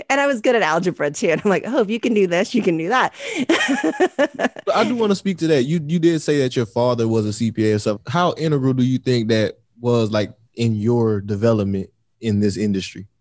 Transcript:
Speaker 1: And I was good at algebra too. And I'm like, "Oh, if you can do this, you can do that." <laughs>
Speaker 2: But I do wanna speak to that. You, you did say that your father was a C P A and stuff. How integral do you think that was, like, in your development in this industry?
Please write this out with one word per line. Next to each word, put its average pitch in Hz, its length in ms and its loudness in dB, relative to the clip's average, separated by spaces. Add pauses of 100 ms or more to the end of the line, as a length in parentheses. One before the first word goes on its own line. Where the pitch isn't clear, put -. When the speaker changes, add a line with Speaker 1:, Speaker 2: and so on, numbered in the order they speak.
Speaker 1:
And 277 120 2
I 285 60 2
was 269 140 -2
good 247 160 2
at 202 60 2
algebra 160 500 0
too. 185 160 -2
And 160 160 2
I'm 202 60 2
like, 175 160 2
"Oh, 254 140 -2
if 196 80 0
you 226 120 -4
can 226 140 0
do 202 120 2
this, 175 260 0
you 254 100 0
can 175 140 0
do 160 120 -4
that." 240 260 0 (340)
<laughs> - 1160 -2
Speaker 2:
But 175 100 0
I 220 80 2
do 247 100 -2
wanna 214 200 2
speak 185 240 -4
to 160 100 -2
that. 139 160 4
You, 165 220 0
you 170 120 0
did 165 220 2
say 147 180 0
that 131 160 0
your 120 120 0
father 120 420 0
was 110 180 0
a 104 60 -2
C 110 200 -2
P 107 160 0
A 107 40 4
and 104 80 2
stuff. 104 280 -2
How 175 280 0
integral 135 380 0
do 127 100 2
you 127 140 2
think 120 300 0
that 110 300 0 (220)
was, 117 300 0
like, 107 220 -2 (220)
in 117 220 0
your 110 440 0
development 101 680 0 (300)
in 104 200 0
this 101 160 0
industry? 98 500 -4 (140)